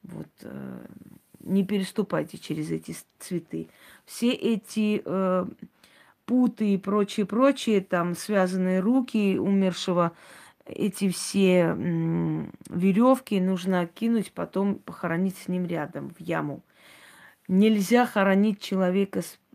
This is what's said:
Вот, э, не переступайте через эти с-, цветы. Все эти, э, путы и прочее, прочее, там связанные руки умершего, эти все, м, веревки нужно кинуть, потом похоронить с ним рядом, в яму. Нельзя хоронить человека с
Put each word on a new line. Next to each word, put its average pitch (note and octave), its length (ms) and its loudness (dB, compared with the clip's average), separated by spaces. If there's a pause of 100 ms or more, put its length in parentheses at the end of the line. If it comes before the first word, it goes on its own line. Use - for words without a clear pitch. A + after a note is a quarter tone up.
Вот, D#3+ 240 -14 (140)
э, C2 440 -14 (540)
не G3 240 0
переступайте F#3 720 -4
через D#3 340 -6
эти D#3+ 200 -8
с-, - 140 -14 (140)
цветы. E3 500 -8 (360)
Все - 260 -2
эти, G#3+ 720 -2
э, F#3 400 0 (800)
путы A#3 480 2
и F#3+ 40 2
прочее, G3+ 480 0
прочее, A#3 560 2
там F3 340 -2
связанные F#3 680 0
руки A3 560 2
умершего, F3+ 720 2 (540)
эти G3 440 -2
все, F#3 500 4 (160)
м, E3 760 -2 (180)
веревки G#3 680 2
нужно F#3 520 0
кинуть, A3+ 460 -2
потом F#3+ 420 -2
похоронить F3 640 -4
с - 100 -16
ним F3+ 180 -2
рядом, D3 520 -8
в - 40 -18
яму. D#3+ 420 -6 (840)
Нельзя G#3+ 580 4
хоронить G3 560 2
человека F#3+ 600 0
с - 180 -12 (160)